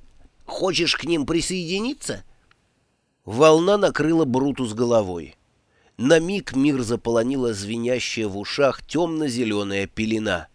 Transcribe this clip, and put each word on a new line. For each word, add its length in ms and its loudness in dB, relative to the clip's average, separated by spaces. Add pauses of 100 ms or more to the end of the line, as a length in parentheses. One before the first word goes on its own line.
(460)
Хочешь 520 -2
к 80 -8
ним 200 0
присоединиться?» 1000 -4 (960)
Волна 540 6
накрыла 480 2
Бруту 400 0
с 80 -6
головой. 640 0 (600)
На 220 4
миг 360 -6
мир 260 2
заполонила 720 0
звенящая 760 -4
в 100 -6
ушах 460 0
темно-зеленая 1000 -2
пелена. 680 -2